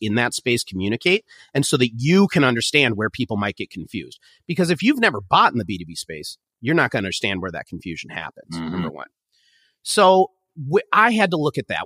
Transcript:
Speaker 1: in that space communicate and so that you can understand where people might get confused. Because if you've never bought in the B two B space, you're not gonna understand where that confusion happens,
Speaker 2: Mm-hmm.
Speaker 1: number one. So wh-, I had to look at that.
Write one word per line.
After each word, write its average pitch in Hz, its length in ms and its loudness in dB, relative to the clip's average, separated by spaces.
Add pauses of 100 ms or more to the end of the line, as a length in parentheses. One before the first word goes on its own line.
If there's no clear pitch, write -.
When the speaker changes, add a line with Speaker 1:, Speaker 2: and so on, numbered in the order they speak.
Speaker 1:
in 107 140 -2
that 120 180 0
space 120 300 -2
communicate 113 600 -2 (300)
and 139 100 2
so - 140 0
that 123 180 2
you 170 320 4
can 156 160 2
understand 120 540 2
where 107 140 -2
people 113 260 -4
might 101 200 -4
get 95 120 -10
confused. 80 500 -12 (280)
Because 175 240 0
if 156 100 0
you've 254 180 2
never 156 220 0
bought 190 300 4
in - 80 -2
the 98 60 -4
B 98 120 -6
two 85 80 -10
B 80 80 -16
space, - 460 -12 (220)
you're 127 120 0
not 143 160 2
gonna 117 120 -2
understand 95 420 -4
where 92 80 -8
that 80 160 -10
confusion 82 420 -12
happens, 82 480 -12
Speaker 2:
Mm-hmm. 80 140 -8
Speaker 1:
number 87 180 -4
one. 71 200 -14 (720)
So 190 480 4 (260)
wh-, 151 240 0 (100)
I 220 200 4
had 214 180 2
to 170 80 0
look 147 220 0
at 120 80 -8
that. 85 180 -4